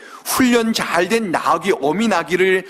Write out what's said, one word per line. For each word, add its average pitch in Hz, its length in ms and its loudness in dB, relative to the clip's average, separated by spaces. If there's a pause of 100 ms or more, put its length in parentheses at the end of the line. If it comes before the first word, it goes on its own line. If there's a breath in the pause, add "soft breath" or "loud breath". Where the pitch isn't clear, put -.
(260 loud breath)
훈련 240 460 2
잘 175 380 -2
된 220 220 -2
나귀, 165 500 0
어미 160 260 0
나귀를 185 640 0